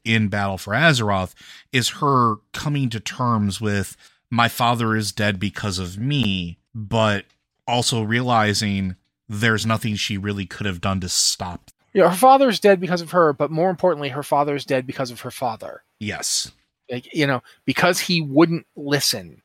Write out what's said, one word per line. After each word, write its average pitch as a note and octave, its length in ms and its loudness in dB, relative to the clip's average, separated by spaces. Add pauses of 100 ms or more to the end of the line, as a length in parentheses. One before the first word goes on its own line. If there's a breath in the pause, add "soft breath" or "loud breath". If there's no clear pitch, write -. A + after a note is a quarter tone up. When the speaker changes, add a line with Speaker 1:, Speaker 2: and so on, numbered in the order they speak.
Speaker 1:
in A2 240 2
Battle G2 300 -2
for G2+ 160 -6
Azeroth, A2+ 600 2 (380 loud breath)
is B2 180 0 (100)
her B2 360 4 (160)
coming C#3+ 380 -2
to A2+ 100 -6
terms G#2+ 600 -2
with, G2+ 360 -2 (340 soft breath)
"My A#2 180 2
father A#2 480 2
is G#2 160 -2
dead G#2 260 0
because G2 400 -4
of F2+ 200 -8
me," G#2 600 -2 (160)
but G#2+ 500 0 (420)
also A#2+ 360 0
realizing G#2+ 920 0 (320)
there's G#2+ 360 0
nothing A2 300 -2
she G2+ 240 -4
really G2+ 280 -6
could - 200 -8
have F2 140 -4
done F#2+ 200 -2
to F2+ 80 -6
stop. - 600 -4 (220)
Speaker 2:
Yeah, E3+ 180 4
her F#3 60 -2
father's C4 440 6
dead G3 200 6
because F3+ 200 -2
of D#3+ 120 -12
her, E3+ 200 4
but C#3+ 180 -4
more D#3+ 200 0
importantly, D#3 380 0
her C#3 160 -8
father's C#3+ 400 0
dead C3 240 -2
because B2+ 240 -6
of A#2 80 -16
her B2+ 100 -10
father. - 520 -8 (180)
Speaker 1:
Yes. - 500 -4 (400)
Speaker 2:
Like, B2+ 240 -10
you D#3 120 0
know, C3 140 0 (260 soft breath)
because F3+ 340 2
he F3 200 0
wouldn't D#3 540 2
listen. C3+ 720 -4